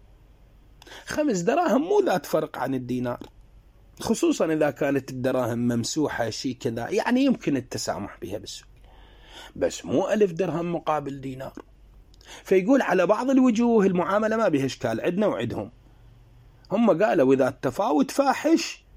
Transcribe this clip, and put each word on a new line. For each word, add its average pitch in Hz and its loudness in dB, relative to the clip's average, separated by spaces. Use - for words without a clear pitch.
خمس 285 0
دراهم 262 2
مو 403 2
ذات 190 0
فرق 156 -2
عن 135 -4
الدينار، 123 -4
خصوصًا 220 0
إذا 151 0
كانت 139 -2
الدراهم 127 -2
ممسوحة 120 -2
شي 127 -6
كذا، 117 -6
يعني 240 0
يمكن 202 0
التسامح 104 -8
بها 92 -8
بالسوق، - -16
بس - -2
مو 165 0
ألف 208 2
درهم 170 -4
مقابل 143 -4
دينار. 131 -12
فيقول 196 4
على 185 2
بعض 214 2
الوجوه 240 4
المعاملة 196 0
ما 220 2
بها 139 2
إشكال، 117 -4
عندنا 180 0
وعندهم. 113 -4
هم 196 2
قالوا 151 4
إذا 131 4
التفاوت 240 0
فاحش 277 0